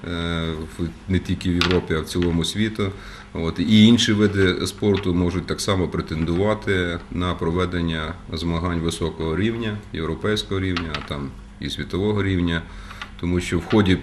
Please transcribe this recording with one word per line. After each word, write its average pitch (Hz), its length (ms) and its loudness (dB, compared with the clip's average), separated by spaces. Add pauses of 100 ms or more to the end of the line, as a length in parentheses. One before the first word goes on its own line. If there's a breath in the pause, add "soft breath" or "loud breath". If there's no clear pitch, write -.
е, 85 360 -2 (340)
в, 90 60 -4 (240)
не 92 120 2
тільки 92 300 -2
в 87 40 2
Європі, 87 400 2
а 78 60 2
в 78 60 -4
цілому 85 400 0
світу. 104 460 -2 (420 loud breath)
От, 82 260 -2
і 107 260 8
інші 113 280 6
види 95 540 4
спорту 98 460 2
можуть 87 320 0
так 78 160 -4
само 95 260 0
претендувати 87 1120 0 (120)
на 87 220 -2
проведення 85 800 0 (200)
змагань 85 460 -2
високого 80 560 -2
рівня, 110 420 -2 (160)
європейського 95 680 -2
рівня, 87 320 -2
а 73 180 -10
там 71 200 -8 (300)
і 73 100 -6
світового 101 540 -2
рівня. 87 380 0 (580 loud breath)
Тому 87 200 0
що 87 200 -2
в 82 60 -6
ході 92 360 6